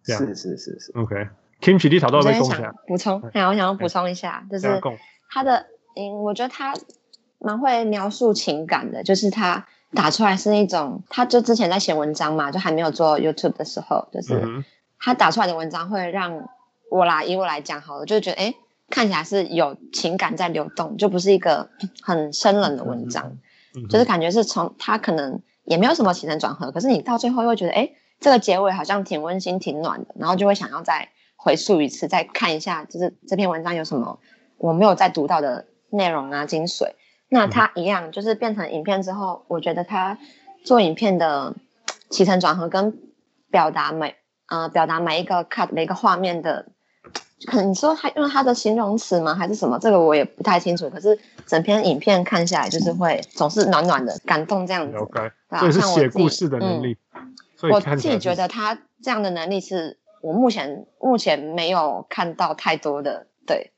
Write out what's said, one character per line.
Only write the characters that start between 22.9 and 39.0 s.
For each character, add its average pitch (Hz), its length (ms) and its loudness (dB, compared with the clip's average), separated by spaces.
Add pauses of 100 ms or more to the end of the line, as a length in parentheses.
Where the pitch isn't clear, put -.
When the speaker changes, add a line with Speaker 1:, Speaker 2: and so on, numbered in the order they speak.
Speaker 3:
章。 - 160 -6
Speaker 1:
嗯 - 40 -12
哼。 - 100 -18 (380)
嗯 120 60 -12
哼。 107 60 -12
Speaker 3:
就 214 100 4
是 240 60 6
感 185 160 0
觉 170 100 0
是 226 120 2
从， - 360 -4
他 214 180 -2
可 208 140 -2
能 139 300 -4 (240)
也 165 120 2
没 196 80 6
有 302 80 4
什 330 100 2
么 185 100 4
起 160 140 -6
承 156 120 -4
转 131 160 -4
合， 135 160 -8
可 165 80 -6
是 240 80 0
你 226 140 4
到 240 160 -2
最 240 120 -2
后 247 140 0
又 233 120 2
觉 202 100 -4
得， 170 80 -2
诶， 240 220 0 (260)
这 285 100 6
个 247 80 8
结 190 180 2
尾 196 140 2
好 180 140 -4
像 196 180 -2
挺 165 180 -6
温 180 200 -4
馨、 185 180 -4
挺 151 220 -6
暖 113 240 -4
的， - 120 -20
然 160 120 -4
后 185 80 2
就 202 100 2
会 202 80 4
想 196 160 -10
要 156 100 -10
再 160 280 -4 (260)
回 151 220 2
溯 175 240 2
一 131 80 0
次， - 180 -8
再 170 160 0
看 170 320 -4
一 160 60 -6
下， 160 240 -6
就 - 140 -16
是 180 140 -2 (140)
这 196 80 -2
篇 190 140 0
文 165 160 -4
章 175 100 -4
有 160 80 -4
什 156 160 -4
么 - 200 -6 (380)
我 165 140 0
没 175 140 4
有 190 100 6
再 185 140 4
读 147 180 -2
到 156 140 0
的 131 240 -4 (240)
内 190 200 0
容 139 220 -4
啊、 143 140 -4
精 160 200 -4
髓。 - 280 -4 (340)
那 233 200 4
他 214 280 2
一 170 80 -4
样， 185 220 -2
Speaker 1:
嗯 - 20 -14
哼。 160 60 -14
Speaker 3:
就 202 80 -8
是 220 120 0
变 220 220 -2
成 180 160 -6
影 156 120 -6
片 196 200 0